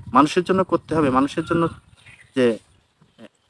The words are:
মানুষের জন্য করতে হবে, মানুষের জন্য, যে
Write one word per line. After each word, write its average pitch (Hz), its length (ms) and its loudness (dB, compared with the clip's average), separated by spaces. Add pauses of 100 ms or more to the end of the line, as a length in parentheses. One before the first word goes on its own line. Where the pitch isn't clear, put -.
(120)
মানুষের 240 300 2
জন্য 185 220 0
করতে - 300 -4
হবে, 151 160 2
মানুষের 139 340 0
জন্য, 170 240 0 (680)
যে 120 220 2 (920)